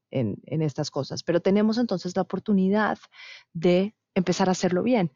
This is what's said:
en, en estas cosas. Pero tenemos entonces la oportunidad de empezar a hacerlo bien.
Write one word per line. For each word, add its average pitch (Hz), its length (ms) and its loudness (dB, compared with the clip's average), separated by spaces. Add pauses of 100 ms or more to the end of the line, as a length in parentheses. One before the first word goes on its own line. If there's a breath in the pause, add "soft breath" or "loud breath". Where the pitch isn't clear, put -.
en, 113 280 -2 (100)
en 160 160 -2
estas 147 260 -4
cosas. 131 320 -8
Pero 170 180 0
tenemos 214 380 2
entonces 185 380 -4
la 190 80 0
oportunidad 196 720 0 (560 loud breath)
de 180 420 2 (200)
empezar 185 340 0
a 185 40 2
hacerlo 180 280 0
bien. 220 340 0